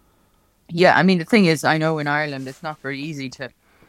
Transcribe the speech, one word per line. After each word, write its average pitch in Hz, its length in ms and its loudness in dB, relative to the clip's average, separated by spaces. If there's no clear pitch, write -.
Yeah, 170 280 4
I 147 60 4
mean, 185 140 4
the 160 80 -4
thing 208 200 4
is, 160 180 0
I 147 140 2
know 156 200 0
in 147 100 -4
Ireland 147 400 -4
it's 135 160 -16
not 156 180 -10
very 135 180 -8
easy 139 300 -10
to 127 200 -14